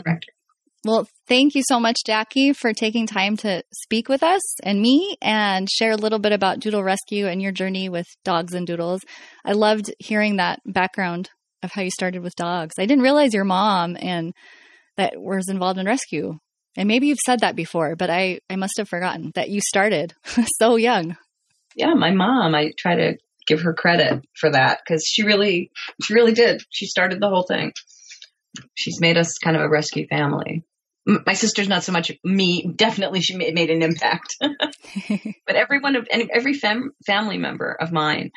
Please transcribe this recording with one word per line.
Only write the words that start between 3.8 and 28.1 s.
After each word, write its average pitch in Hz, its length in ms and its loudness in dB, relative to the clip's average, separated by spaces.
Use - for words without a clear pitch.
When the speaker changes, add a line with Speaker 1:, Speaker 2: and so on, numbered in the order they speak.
Speaker 2:
with 269 140 0
us 370 200 4
and 202 180 0
me 294 400 4
and 202 480 0
share 220 240 0
a 220 40 2
little 214 240 0
bit 214 120 2
about 196 280 2
Doodle 208 240 -2
Rescue 202 420 -2
and 185 160 -2
your 196 80 -4
journey 190 380 -4
with 175 180 -6
dogs 175 300 -2
and 175 120 -4
doodles. 175 340 -4
I 196 80 -2
loved 214 460 2
hearing 214 380 0
that 175 280 0
background 185 680 -2
of 180 100 -8
how 202 100 -6
you 180 80 -4
started 180 320 -6
with 175 140 -10
dogs. 170 420 -4
I 190 80 -2
didn't 262 160 4
realize 277 320 4
your 196 100 0
mom 185 540 0
and 175 340 -6
that - 200 0
was 180 320 -4
involved 185 320 -2
in 185 60 -4
rescue. 180 520 -2
And 190 100 0
maybe 247 220 4
you've 285 160 0
said 247 160 2
that 190 160 0
before, 165 400 -2
but 175 140 -2
I, 180 300 -2
I 190 60 -4
must 190 200 -4
have 202 120 -4
forgotten 170 460 -6
that - 140 -4
you 202 140 -2
started 190 520 0
<laughs> 226 220 0
so 226 180 6
young. 208 400 2
Speaker 1:
Yeah, 330 200 2
my 175 180 4
mom, 190 420 2
I 151 240 0
try 175 180 0
to 165 200 0
give 160 160 2
her 165 120 0
credit 170 500 2
for 156 120 2
that 131 360 2
'cause 160 200 0
she - 180 0
really, 202 460 2
she 208 120 -2
really 226 180 8
did. 226 380 4
She - 160 -6
started 185 340 0
the 202 80 2
whole 185 140 2
thing. - 300 -4